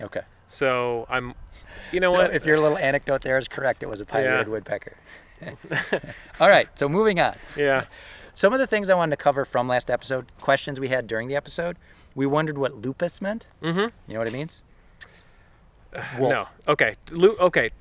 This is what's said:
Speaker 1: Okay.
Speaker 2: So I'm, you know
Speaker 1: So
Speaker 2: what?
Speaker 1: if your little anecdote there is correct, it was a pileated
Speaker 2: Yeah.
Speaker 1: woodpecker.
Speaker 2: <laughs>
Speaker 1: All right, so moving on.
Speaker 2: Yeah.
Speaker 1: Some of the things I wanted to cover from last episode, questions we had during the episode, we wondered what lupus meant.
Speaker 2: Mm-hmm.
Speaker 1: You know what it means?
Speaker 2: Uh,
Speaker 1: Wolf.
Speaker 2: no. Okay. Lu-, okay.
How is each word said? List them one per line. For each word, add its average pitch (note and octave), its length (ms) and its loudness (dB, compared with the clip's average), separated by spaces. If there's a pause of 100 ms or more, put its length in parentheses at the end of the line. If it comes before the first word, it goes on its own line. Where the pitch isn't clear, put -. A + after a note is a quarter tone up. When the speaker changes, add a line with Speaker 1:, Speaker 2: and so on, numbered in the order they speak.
Speaker 1:
Okay. G#2+ 200 -8 (260)
Speaker 2:
So B2 640 -2
I'm, B2 240 -4 (580)
you F3+ 80 -2
know F3+ 120 4
Speaker 1:
So F3+ 80 4
Speaker 2:
what? F3 140 4
Speaker 1:
if D#3 120 -2
your D#3 140 4
little D3+ 180 4
anecdote C#3 440 0
there C3 160 0
is B2 120 -2
correct, C3 340 -2
it C3 40 -8
was G#2 120 -8
a G#2 60 -10
pileated B2+ 420 0
Speaker 2:
Yeah. G#2+ 60 -8
Speaker 1:
woodpecker. G#2 420 -8 (460)
Speaker 2:
<laughs> - 960 -6
Speaker 1:
All E3 80 6
right, E3 280 6
so C#3+ 120 -2
moving F#3+ 320 2
on. A#2+ 160 2 (220)
Speaker 2:
Yeah. C3+ 280 2 (500)
Speaker 1:
Some G3+ 180 4
of C4 60 2
the C4 80 0
things G#3 220 -2
I F#3+ 60 6
wanted E3 160 2
to - 120 -4
cover C#3 220 2
from B2 220 -2
last B2 240 0
episode, B2 340 -4 (140)
questions C#3 400 0
we C3+ 100 -4
had B2+ 180 -2
during A2+ 200 -4
the C#3 80 -4
episode, E3+ 420 -6 (380)
we C3+ 100 0
wondered D3+ 320 0
what C3 240 -2
lupus C3+ 400 -6
meant. G#3 260 -6 (140)
Speaker 2:
Mm-hmm. E3+ 180 -2 (280)
Speaker 1:
You G#2+ 60 -12
know A2 60 -4
what A2+ 80 -2
it A2 60 -4
means? D3 280 -10 (1300)
Speaker 2:
Uh, - 80 -10 (180)
Speaker 1:
Wolf. C3 120 4
Speaker 2:
no. A2 160 2 (240)
Okay. A#2+ 240 2 (160)
Lu-, F#3 280 6
okay. D#3+ 420 2